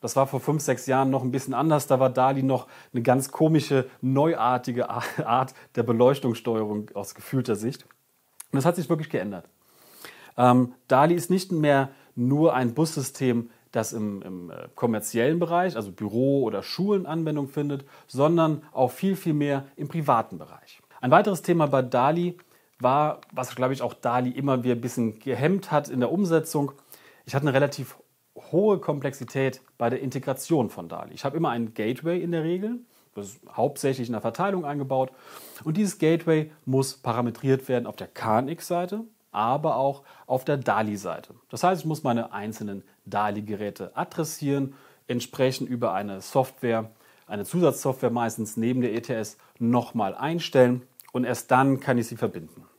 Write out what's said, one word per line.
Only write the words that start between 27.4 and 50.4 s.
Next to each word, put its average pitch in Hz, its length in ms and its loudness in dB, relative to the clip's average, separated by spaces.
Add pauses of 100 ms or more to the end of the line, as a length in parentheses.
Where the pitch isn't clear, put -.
eine 139 100 2
relativ 139 420 0 (560)
hohe 196 260 4
Komplexität 135 840 -4 (160)
bei 120 120 0
der 123 100 -2
Integration 131 680 -2
von 85 180 -12
Dali. 80 240 -12
Ich - 120 -10
habe 135 120 -4
immer 165 120 0
ein 117 260 -4
Gateway 151 480 -4
in 175 80 -4
der 160 140 -2
Regel, 196 340 -4 (360)
das 101 140 -10
ist - 120 -20 (100)
hauptsächlich 131 560 -2
in 123 60 -4
der 107 80 -4
Verteilung 180 440 -2
eingebaut. 135 460 -2 (540)
Und 160 120 -2
dieses 202 220 0
Gateway 160 540 2 (140)
muss 135 280 2
parametriert 120 720 0
werden 120 180 0
auf 107 100 -10
der 95 100 -10
K 110 320 0
N 131 100 0
X-Seite, 180 540 -6 (300)
aber 139 440 0
auch 139 280 -2 (220)
auf 131 180 -2
der 143 140 0
Dali-Seite. 104 760 -2 (140)
Das 117 160 -4
heißt, 180 160 2
ich 147 60 -6
muss 156 180 -4
meine 117 280 0
einzelnen 101 520 -8 (220)
Dali-Geräte 104 880 -4
adressieren, 143 800 -4 (340)
entsprechend 127 600 -2
über 120 260 -2
eine 98 260 -6
Software, 117 720 -2 (340)
eine - 180 -6
Zusatzsoftware 139 640 0
meistens 117 460 -4
neben 123 260 0
der 113 100 0
E 113 80 -4
T 120 140 -6
S 110 240 -6 (200)
nochmal 117 560 0
einstellen 127 680 2 (280)